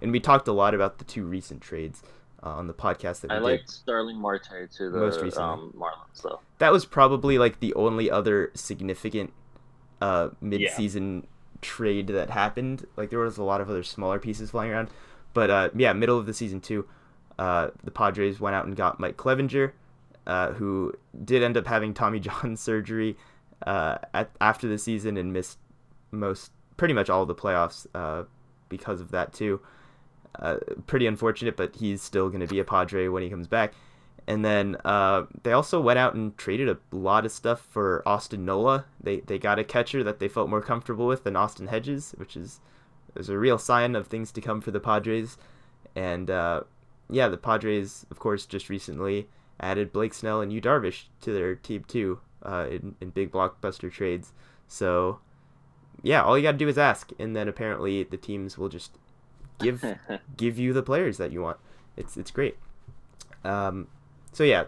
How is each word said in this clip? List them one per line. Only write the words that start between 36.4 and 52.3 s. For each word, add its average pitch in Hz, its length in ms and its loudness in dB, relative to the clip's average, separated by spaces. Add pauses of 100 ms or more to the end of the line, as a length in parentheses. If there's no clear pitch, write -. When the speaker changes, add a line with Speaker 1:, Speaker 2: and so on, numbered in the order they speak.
Speaker 1:
a 92 80 0 (140)
lot 95 340 4
of 110 80 -2
stuff - 360 -2
for 98 360 2
Austin 101 400 0
Nola. 120 400 2 (160)
They, 101 200 -2
they 98 160 -4
got 104 220 2
a 110 40 -2
catcher 120 400 0
that 104 160 -2
they 98 100 0
felt 107 200 0
more 107 120 2
comfortable 120 460 -2
with 127 180 0
than 98 100 0
Austin 98 320 0
Hedges, 131 500 -6
which - 200 -14
is, 95 240 -14 (540)
is 87 120 -8
a 98 100 -2
real 117 200 4
sign 120 360 2
of 104 140 -4
things 113 240 -8
to - 100 -10
come 107 200 -4
for 107 100 -6
the 101 80 -2
Padres. 110 580 0 (600)
And, 92 340 -4
uh, 85 300 0 (480)
yeah, 123 180 4
the 90 100 -2
Padres, 104 720 -2
of - 100 -14
course, 101 260 -2
just - 240 -10
recently 98 580 -6 (320)
added 95 320 -2
Blake 110 220 -2
Snell 110 260 -2
and 101 140 -4
Yu 107 80 -4
Darvish 117 460 0 (140)
to 113 120 -4
their 92 220 0
team, - 340 -8
too, 95 320 -2 (200)